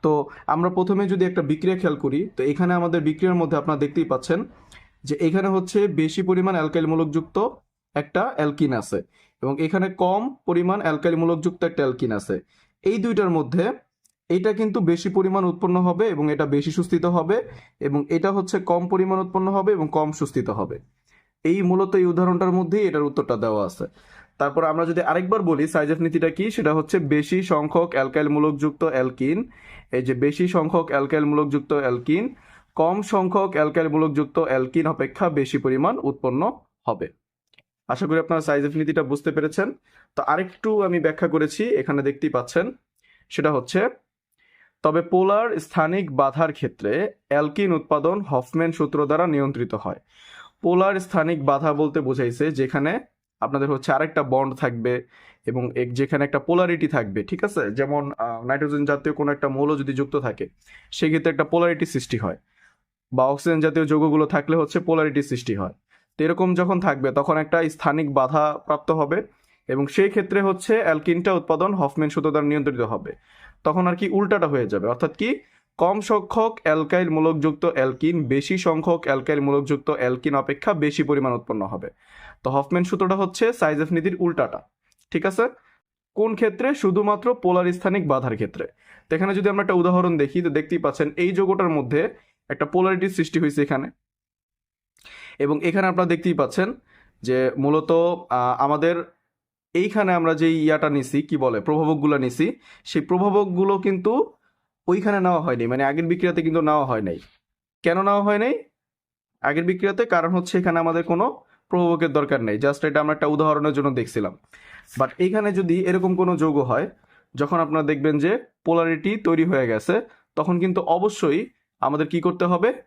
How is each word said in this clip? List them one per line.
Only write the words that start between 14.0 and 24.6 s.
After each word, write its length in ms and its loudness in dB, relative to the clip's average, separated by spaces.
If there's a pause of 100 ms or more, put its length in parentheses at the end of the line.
এটা 240 0
কিন্তু 260 -2
বেশি 300 0
পরিমাণ 360 0
উৎপন্ন 360 0
হবে 260 2
এবং 240 0
এটা 140 0
বেশি 260 0
সুস্থিত 340 0
হবে 380 2 (360)
এবং 300 -2
এটা 220 0
হচ্ছে 280 -2
কম 280 0
পরিমাণ 320 2
উৎপন্ন 320 -2
হবে 200 2
এবং 200 0
কম 200 0
সুস্থিত 380 -4
হবে। 300 -6 (640)
এই 180 2
মূলত 340 2
এই 100 6
উদাহরণটার 460 2
মধ্যেই 360 2
এটার 160 0
উত্তরটা 340 -2
দেওয়া 280 0
আছে। 200 -8 (520)
তারপর 260 0